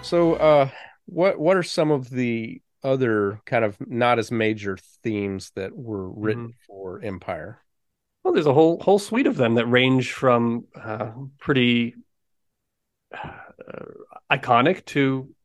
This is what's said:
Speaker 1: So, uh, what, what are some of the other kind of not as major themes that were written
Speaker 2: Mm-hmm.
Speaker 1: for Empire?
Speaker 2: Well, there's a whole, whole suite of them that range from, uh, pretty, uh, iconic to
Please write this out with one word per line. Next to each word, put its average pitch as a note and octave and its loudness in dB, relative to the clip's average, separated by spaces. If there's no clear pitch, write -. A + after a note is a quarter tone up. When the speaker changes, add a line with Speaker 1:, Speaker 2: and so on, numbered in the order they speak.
Speaker 1:
So, E3+ 2
uh, D3 4
what, F3+ 0
what F3+ 2
are E3+ 0
some D#3 -2
of C3 0
the A#2+ -4
other A2 0
kind A#2 0
of G2+ -4
not A#2+ 0
as G#2+ -6
major A2 -2
themes G2+ -6
that F#2+ -10
were A2 -10
written A2 -6
Speaker 2:
Mm-hmm. - -20
Speaker 1:
for F#2+ -14
Empire? F#2 -10
Speaker 2:
Well, F#3 0
there's D#3 2
a C#3 4
whole, D#3+ 6
whole G3 4
suite A3+ -2
of C#3 0
them A#2 2
that A#2 2
range B2+ 2
from, A#2 0
uh, A2 -8
pretty, A#2+ 0
uh, - -16
iconic C3+ 2
to C3+ -2